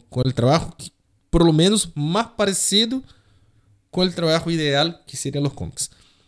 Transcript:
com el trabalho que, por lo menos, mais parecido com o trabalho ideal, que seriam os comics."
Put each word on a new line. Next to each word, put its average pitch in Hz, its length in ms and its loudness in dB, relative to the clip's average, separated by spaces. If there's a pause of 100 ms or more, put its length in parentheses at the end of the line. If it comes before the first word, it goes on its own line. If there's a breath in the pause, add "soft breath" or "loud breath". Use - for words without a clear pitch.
(100)
com 127 140 -4
el 127 100 0
trabalho 135 420 2
que, - 160 -18 (380)
por 170 140 4
lo 170 80 6
menos, 180 420 2
mais 170 320 -2 (100)
parecido 220 640 -2 (880 soft breath)
com 180 120 -2
o 185 100 0
trabalho 165 380 0
ideal, 156 420 0 (140)
que - 100 -16
seriam 131 280 -4
os 139 80 -2
comics." - 380 -10 (380 soft breath)